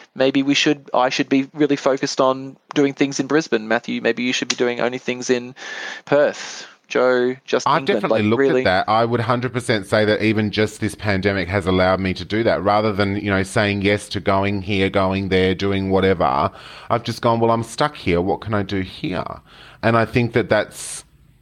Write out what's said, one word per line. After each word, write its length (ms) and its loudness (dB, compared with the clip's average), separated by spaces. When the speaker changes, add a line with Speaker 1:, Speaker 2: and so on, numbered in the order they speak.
Speaker 1:
Maybe 280 2
we 120 2
should, 400 0
I 160 2
should 180 -4
be 240 0
really 240 2
focused 440 -2
on 360 0
doing 200 2
things 260 -2
in 60 -4
Brisbane. 420 0
Matthew, 320 -2
maybe 220 -2
you 100 -2
should 160 -4
be 80 -4
doing 240 -2
only 180 -2
things 320 -6
in 240 -2
Perth. 600 0
Joe, 480 2
just 200 -2
Speaker 2:
I've 140 2
Speaker 1:
England, 220 0
Speaker 2:
definitely 200 2
Speaker 1:
like, 80 2
Speaker 2:
looked 100 2
Speaker 1:
really. 200 2
Speaker 2:
at 260 2
that. 60 -2
I 140 4
would 140 0
hundred 340 -2
percent 320 -2
say 180 2
that 180 2
even 280 2
just 300 -2
this 140 -4
pandemic 540 0
has 180 0
allowed 340 4
me 120 0
to 120 -8
do 180 -2
that. 200 2
Rather 300 2
than, 240 0
you 140 -4
know, 120 2
saying 380 0
yes 300 0
to 100 -4
going 400 0
here, 300 0
going 400 0
there, 240 4
doing 360 -2
whatever, 600 2
I've 120 0
just 200 -6
gone, 180 2
"Well, 100 4
I'm 120 2
stuck 340 -4
here. 240 0
What 220 -2
can 100 -6
I 100 0
do 180 -4
here?" 440 -6
And 140 2
I 80 4
think 300 0
that 160 2
that's 520 -2